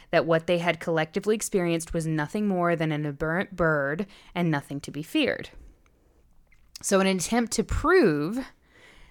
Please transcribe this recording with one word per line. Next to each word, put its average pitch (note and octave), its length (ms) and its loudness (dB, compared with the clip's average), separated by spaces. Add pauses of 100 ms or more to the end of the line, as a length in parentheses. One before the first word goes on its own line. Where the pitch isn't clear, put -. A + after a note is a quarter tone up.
(120)
that D#3 140 4
what E3 200 2
they F3+ 120 2
had E3+ 200 0
collectively E3+ 560 -2
experienced E3+ 580 -2
was D#3+ 140 -4
nothing D#3+ 400 -2
more F3 300 2
than D#3 160 0
an D3+ 120 -2
aberrant D#3+ 520 -4
bird D#3+ 500 0 (260)
and F3 160 0
nothing C#3+ 340 -2
to - 100 -12
be C#3+ 100 -8
feared. - 460 -2 (1300)
So G3 180 2
in F#3+ 80 4
an F#3+ 80 2
attempt A3+ 380 -2
to A3+ 100 0
prove A3 760 2 (720)